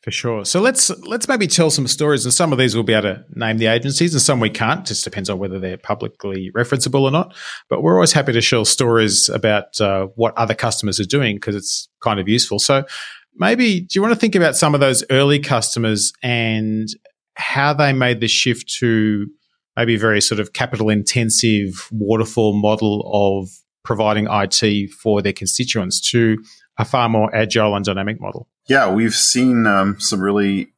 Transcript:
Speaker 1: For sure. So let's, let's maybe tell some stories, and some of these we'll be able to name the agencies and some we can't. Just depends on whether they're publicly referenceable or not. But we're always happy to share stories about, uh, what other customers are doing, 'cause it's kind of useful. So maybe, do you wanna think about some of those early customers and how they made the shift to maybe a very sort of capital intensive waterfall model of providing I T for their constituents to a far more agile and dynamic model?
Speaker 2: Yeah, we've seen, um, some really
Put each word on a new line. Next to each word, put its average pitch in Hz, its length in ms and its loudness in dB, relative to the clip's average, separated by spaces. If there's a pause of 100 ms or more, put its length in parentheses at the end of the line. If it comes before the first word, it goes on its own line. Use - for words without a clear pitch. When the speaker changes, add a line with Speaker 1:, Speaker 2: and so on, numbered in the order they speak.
Speaker 1:
For 110 80 -8
sure. 110 340 -4
So 180 160 0
let's, 254 280 2 (120)
let's 214 260 -6
maybe 214 200 0
tell 160 220 2
some 139 160 0
stories, 143 380 0
and 123 100 0
some 160 200 2
of 123 40 0
these 123 160 4
we'll 113 120 0
be 113 80 2
able 104 200 2
to - 120 -12 (100)
name 113 220 -2
the 113 100 2
agencies 139 460 2
and 131 80 0
some 131 180 2
we 110 100 2
can't. 151 380 -2
Just - 160 -6
depends 98 260 -6
on 95 80 -4
whether 95 220 -6
they're 92 160 -6
publicly 101 800 -8
referenceable 123 460 0
or 135 100 2
not. 170 240 -2 (340)
But - 140 -2
we're 160 120 4
always - 180 4
happy 139 180 2
to 117 100 2
share 113 220 2
stories 113 640 2
about, 107 540 -2
uh, 98 340 0
what 113 220 0
other 113 180 0
customers 107 460 -4
are 95 40 0
doing, 117 360 0
'cause 104 140 -6
it's - 340 -8 (120)
kind 104 200 0
of 95 80 -4
useful. 107 280 0
So 135 280 0 (520)
maybe, 214 420 2
do 185 140 -10
you 190 80 0
wanna 226 140 2
think 220 200 0
about 165 220 2
some 151 160 2
of 143 80 2
those 131 280 2
early 139 300 4
customers 113 720 -2 (100)
and 110 680 -2 (460)
how 139 360 -2
they 143 220 2
made 123 260 0
the 113 80 -2
shift - 400 -2 (120)
to 107 480 0 (500)
maybe 117 180 2
a 101 40 -4
very 107 200 2
sort 104 200 0
of 98 120 -6
capital 110 380 -2
intensive 107 1040 0
waterfall 110 600 0
model 104 600 0
of 98 360 0 (360)
providing 107 420 0
I 101 200 0
T 104 400 0
for 104 340 -2
their 98 100 -2
constituents 101 680 -4 (100)
to 110 320 2 (340)
a 120 60 -2
far 120 240 0
more 110 260 2
agile 107 420 2
and 98 100 -4
dynamic 101 340 -4
model? - 300 -14 (180)
Speaker 2:
Yeah, 131 240 4
we've 110 240 0
seen, 123 500 2
um, 101 340 2
some 101 200 -2
really 101 580 0